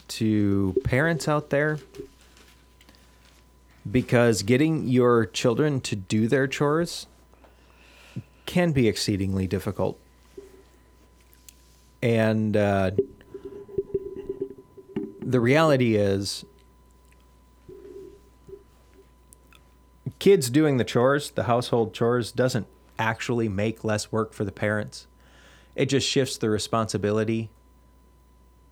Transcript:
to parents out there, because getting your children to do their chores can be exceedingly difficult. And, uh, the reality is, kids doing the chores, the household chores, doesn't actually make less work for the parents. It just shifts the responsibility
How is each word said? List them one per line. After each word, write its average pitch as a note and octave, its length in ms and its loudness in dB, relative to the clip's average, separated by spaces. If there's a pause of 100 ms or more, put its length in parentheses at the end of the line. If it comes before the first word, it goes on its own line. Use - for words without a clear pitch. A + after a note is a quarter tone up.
to G2+ 760 0
parents D#3 440 0
out D3+ 220 -2
there, D3+ 280 0 (2000)
because A#2+ 540 4
getting B2+ 460 2
your B2 380 4
children C3+ 540 0
to - 140 -8
do G#2+ 320 0
their C3+ 220 2
chores D3+ 580 -2 (1400)
can F3 280 0
be B2+ 160 4
exceedingly F#2+ 580 -2
difficult. G2 500 -4 (2000)
And, A2 540 2
uh, G2 340 2 (2250)
the B2+ 200 0
reality B2+ 560 4
is, G2 480 0 (3750)
kids F#3 320 4
doing C#3+ 260 2
the A2+ 80 2
chores, C#3 460 0
the G#2+ 140 -4
household A#2 500 0
chores, A#2+ 380 0
doesn't B2 340 -2 (320)
actually A2+ 500 -2
make G#2 360 -4
less G#2+ 260 -2
work A2 220 -4
for - 120 -6
the G2 80 -8
parents. G#2+ 540 -4 (680)
It C#3 120 0
just B2 220 0
shifts C3 300 0
the A2 120 -2
responsibility A2 1000 -2 (1200)